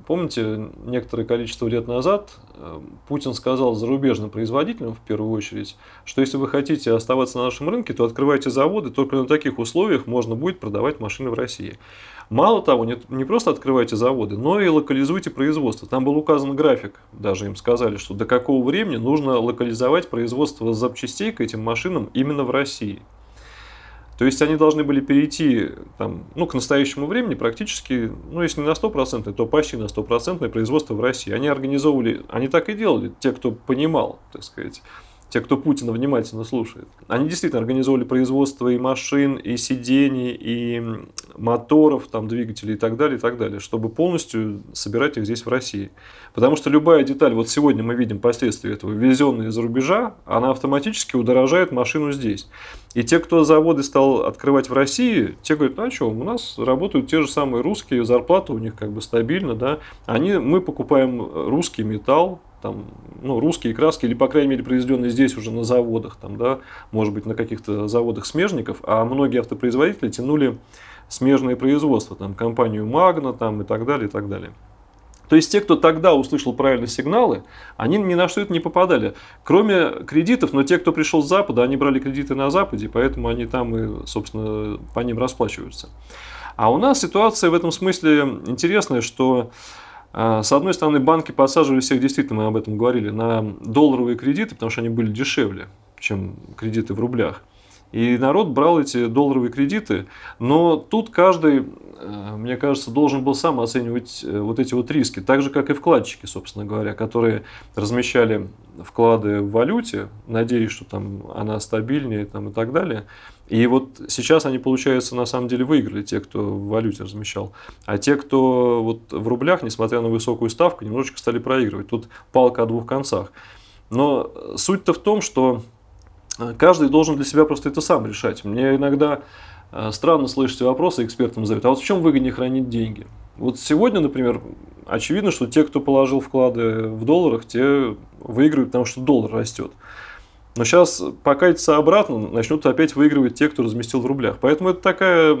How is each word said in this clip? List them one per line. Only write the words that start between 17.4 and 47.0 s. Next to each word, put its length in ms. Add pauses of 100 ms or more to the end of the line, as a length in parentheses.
им 100
сказали, 440
что 160
до 100
какого 400
времени 320
нужно 420
локализовать 720
производство 640
запчастей 600
к 100
этим 200
машинам 520
именно 300
в 60
России. 520 (1120)
То 80
есть 160
они 160
должны 280
были 160
перейти 720 (280)
там, 260 (100)
ну, 120
к 80
настоящему 520
времени 280
практически, 760 (200)
ну, 120
если 200
не 40
на 80
стопроцентное, 600
то 100
почти 320
на 120
стопроцентное 600
производство 460
в 80
России. 300
Они 160
организовывали, 800
они 180
так 220
и 40
делали, 440
те, 140
кто 180
понимал, 680 (140)
так 120
сказать, 380 (480)
те, 100
кто 160
Путина 340
внимательно 540
слушает. 420 (220)
Они 200
действительно 320
организовывали 440
производство 640
и 100
машин, 560
и 220
сидений, 800
и 420 (560)
моторов, 720
там, 220
двигателей 460
и 20
так 200
далее, 220
и 20
так 160
далее, 220
чтобы 300
полностью 760 (120)
собирать 420
их 80
здесь, 200
в 40
России. 420 (440)
Потому 200
что 160
любая 320